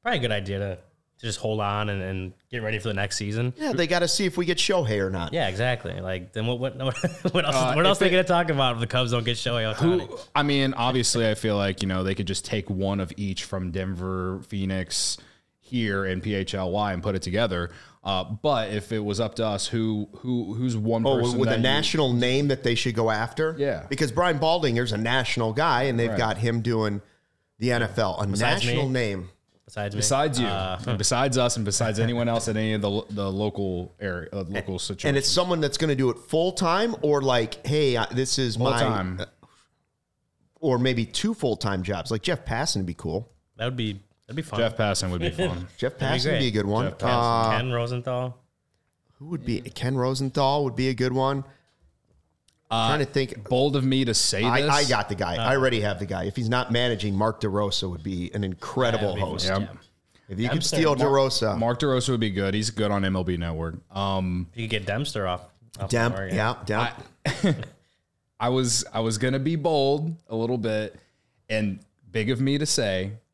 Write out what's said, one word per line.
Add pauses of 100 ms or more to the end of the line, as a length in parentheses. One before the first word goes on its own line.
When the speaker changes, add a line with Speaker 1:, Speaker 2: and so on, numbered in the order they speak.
Speaker 1:
Probably
a
good
idea
to,
to
just
hold
on
and,
and (180)
get
ready
for
the
next
season.
Speaker 2:
Yeah,
they
gotta
see
if
we
get
Shohei
or
not.
Speaker 1:
Yeah,
exactly.
Like,
then
what,
what,
<laughs>
what
else,
Speaker 3:
Uh,
Speaker 1:
what
else
Speaker 3:
if
Speaker 1:
they
Speaker 3:
it
Speaker 1:
gonna
talk
about
if
the
Cubs
don't
get
Shohei
Ohtani?
Speaker 3:
Who, (160)
I
mean,
obviously,
I
feel
like,
you
know,
they
could
just
take
one
of
each
from
Denver,
Phoenix, (440)
here,
and
P
H
L
Y
and
put
it
together. (320)
Uh,
but
if
it
was
up
to
us,
who,
who,
who's
one
Speaker 2:
Oh,
Speaker 3:
person
Speaker 2:
with
Speaker 3:
that
Speaker 2:
a
Speaker 3:
you
Speaker 2:
national
name
that
they
should
go
after?
Speaker 3:
Yeah.
Speaker 2:
Because
Brian
Baldinger's
a
national
guy,
and
they've
Speaker 3:
Right.
Speaker 2:
got
him
doing (560)
the
N
F
L.
A
Speaker 1:
Besides
Speaker 2:
national
Speaker 1:
me?
Speaker 2:
name. (380)
Speaker 1:
Besides
me?
Speaker 3:
Besides
you,
Speaker 1:
Uh,
Speaker 3:
and
besides
us,
and
besides
anyone
else
in
any
of
the,
the
local
area,
uh,
Speaker 2:
And,
Speaker 3:
local
situation.
Speaker 2:
and
it's
someone
that's
gonna
do
it
full
time,
or
like,
"Hey,
uh,
this
is
my,"
Speaker 3:
Full
time.
Speaker 2:
uh, (1300)
or
maybe
two
full
time
jobs.
Like
Jeff
Passan
would
be
cool. (260)
Speaker 1:
That
would
be, (260)
that'd
be
fun.
Speaker 3:
Jeff
Passan
would
be
Speaker 1:
<laughs>
Speaker 3:
fun. (100)
Speaker 2:
Jeff
Speaker 1:
That'd
be
Speaker 2:
Passan
would
be
a
Speaker 1:
great.
Speaker 2:
good
one.
Speaker 3:
Jeff
Passan.
Speaker 2:
Uh,
Speaker 1:
Ken
Rosenthal. (800)
Speaker 2:
who
would
be?
Ken
Rosenthal
would
be
a
good
one. (1300)
Speaker 3:
Uh,
Speaker 2:
Trying
to
think.
Speaker 3:
bold
of
me
to
say
Speaker 2:
I,
Speaker 3:
this.
Speaker 2:
I
got
the
guy.
Speaker 1:
Uh,
Speaker 2:
I
already
have
the
guy.
If
he's
not
managing,
Mark
DeRosa
would
be
an
incredible
Speaker 1:
Yeah,
Speaker 2:
host.
Speaker 3:
Yep.
Speaker 1:
yeah. (600)
Speaker 2:
If
you
Speaker 1:
I'm
Speaker 2:
could
Speaker 1:
sorry,
Speaker 2:
steal
Speaker 1:
Mark
Speaker 2:
DeRosa.
Speaker 3:
Mark
DeRosa
would
be
good.
He's
good
on
M
L
B
Network. (160)
Um,
Speaker 1:
If
you
could
get
Dempster
off, (400)
off
Speaker 2:
Demp, (140)
Speaker 1:
the
Speaker 2:
yeah, (100)
Demp. (340)
Speaker 3:
I, (840)
<laughs>
I
was, (100)
I
was
gonna
be
bold (140)
a
little
bit, (540)
and (320)
big
of
me
to
say (200)